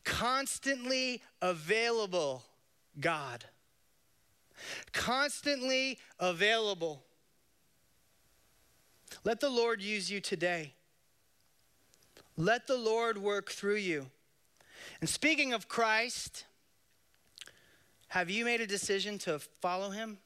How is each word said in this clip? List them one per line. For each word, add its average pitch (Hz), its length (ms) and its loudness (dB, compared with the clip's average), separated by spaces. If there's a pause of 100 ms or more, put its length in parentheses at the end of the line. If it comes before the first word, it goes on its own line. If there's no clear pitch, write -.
Constantly 254 1160 0 (200)
available, 180 1000 2 (560)
God. 143 440 -2 (1500)
Constantly 262 1040 2 (180)
available. 180 840 2 (2250)
Let 220 160 0
the 285 80 2
Lord 233 320 2
use 196 280 -4
you 196 120 -4
today. 170 520 -2 (1600)
Let 208 300 2
the 262 100 2
Lord 226 400 2
work 202 340 -2
through 202 240 0
you. 170 300 -2 (960)
And 160 80 -2
speaking 285 420 2
of 220 160 -2
Christ, 226 760 0 (1600)
have 180 200 -2
you 226 160 0
made 240 160 2
a 220 60 -4
decision 202 520 -2
to 151 200 -2
follow 185 500 -4
him? 208 360 -8